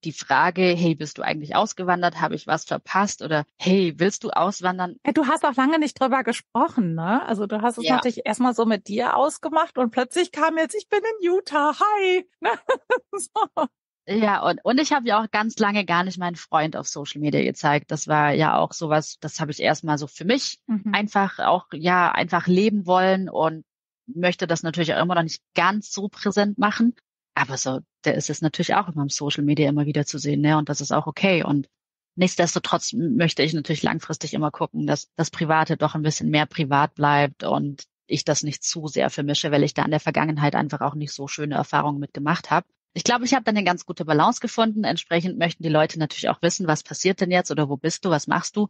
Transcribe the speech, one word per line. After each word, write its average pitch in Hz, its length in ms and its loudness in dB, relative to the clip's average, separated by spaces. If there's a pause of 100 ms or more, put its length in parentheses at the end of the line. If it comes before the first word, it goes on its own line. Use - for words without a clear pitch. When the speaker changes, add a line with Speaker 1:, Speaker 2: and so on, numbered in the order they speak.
Speaker 1:
die 160 80 -8
Frage, 170 500 0
„Hey, 175 320 2
bist 147 220 -10
du - 60 -8
eigentlich 151 340 -4
ausgewandert? 180 640 0
Habe 160 140 -2
ich 156 120 -10
was 160 180 -2
verpasst?“ - 580 -2
Oder, 156 220 -2 (140)
„Hey, 185 380 2
willst 180 260 0
du 226 80 -6
auswandern?“ 180 720 -2
Speaker 2:
Ja, 285 80 0
du 302 140 2
hast 311 180 0
auch 285 120 2
lange 277 220 4
nicht 302 200 -2
drüber 262 240 2
gesprochen, 226 720 0
ne? 180 320 0
Also 208 200 -2
du 214 160 -4
hast 233 160 0
es 233 60 -6
Speaker 1:
Ja. 262 100 2
Speaker 2:
natürlich 247 320 0
erstmal 247 280 2
so 226 120 2
mit 214 220 0
dir 233 280 0
ausgemacht 311 640 0
und 247 120 2
plötzlich 339 400 0
kam 320 280 0
jetzt, 320 160 -2
„Ich 415 140 -8
bin 415 120 2
in 427 260 -4
Utah, 302 540 0
hi.“ 381 540 2
<laughs> - 60 -20
Ne? 330 100 0 (640)
So. 392 540 -2 (400)
Speaker 1:
Ja, 208 360 2
und, - 220 0
und 233 140 4
ich 294 140 2
habe 247 160 0
ja 214 120 4
auch 220 100 -4
ganz 220 280 -2
lange 208 260 2
gar 175 200 2
nicht 185 140 -6
meinen 175 180 -4
Freund 156 400 0
auf - 100 -6
Social 147 340 -8
Media 147 220 2
gezeigt. 147 480 0
Das 156 160 -6
war 151 260 2
ja 151 260 4
auch 165 140 0
sowas, 156 480 -2
das 156 200 -10
habe 160 100 -6
ich 147 100 -8
erstmal 151 380 0
so 147 80 -8
für - 200 -10
mich 254 400 -2
Speaker 2:
Mhm. 208 260 -4
Speaker 1:
einfach 196 460 0
auch, 175 340 0
ja, 175 400 2
einfach 175 340 0
leben 196 400 2
wollen 185 440 2
und 160 340 -2 (420)
möchte 175 400 -2
das 165 160 -2
natürlich 160 320 0
auch - 80 2
immer 180 120 2
noch 170 80 2
nicht 160 200 -6 (120)
ganz 190 360 0
so 202 180 -6
präsent 208 500 0
machen. 226 360 2 (400)
Aber - 240 -2
so, 131 220 -2 (240)
der 151 100 4
ist 151 160 -4
es 147 100 -6
natürlich - 340 0
auch 196 140 2
in 170 60 -8
meinem 143 160 -2
Social 143 340 -2
Media 147 240 4
immer 147 160 2
wieder 147 220 0
zu - 120 -8
sehen, 143 220 -2
ne? 151 160 4
Und 151 120 0
das 147 120 -4
ist 143 120 -4
auch 151 140 2
okay. 180 360 2
Und 143 260 0 (460)
nichtsdestotrotz 175 800 0
m-, 156 240 0
möchte 160 260 2
ich 156 100 2
natürlich 156 300 -2
langfristig 160 500 -4
immer 147 180 -2
gucken, 151 360 -6
dass 143 300 -4
das 165 140 -2
Private 160 460 2
doch 151 180 -2
ein 156 80 -2
bisschen 151 280 0
mehr 151 160 2
privat 143 480 0
bleibt 143 500 2
und 143 400 -2 (220)
ich - 180 -2
das - 180 0
nicht 147 200 -6
zu 156 240 -6
sehr 135 240 0
vermische, 147 400 -2
weil 143 140 4
ich 151 100 -2
da 147 100 0
in 151 60 -2
der 151 100 0
Vergangenheit 151 540 0
einfach 147 260 -2
auch 147 140 -4
nicht 147 180 -8
so 139 160 -10
schöne 147 280 -6
Erfahrungen 147 420 -2
mitgemacht 143 520 -4
habe. 165 160 0 (280)
Ich - 100 -6
glaube, 240 220 0
ich 254 80 2
habe 254 100 0
dann 214 100 2
eine 202 120 2
ganz 175 180 0
gute 165 220 -8
Balance 160 340 4
gefunden. 220 440 0
Entsprechend 170 520 -2
möchten 165 260 -2
die 160 60 -2
Leute 156 300 2
natürlich - 320 -2
auch - 100 -4
wissen, 175 260 0
was 156 160 0
passiert - 380 -2
denn 180 100 0
jetzt 180 200 0
oder 147 180 0
wo 143 80 -2
bist 160 300 -4
du, - 20 0
was 156 180 0
machst 151 300 -2
du? 208 140 0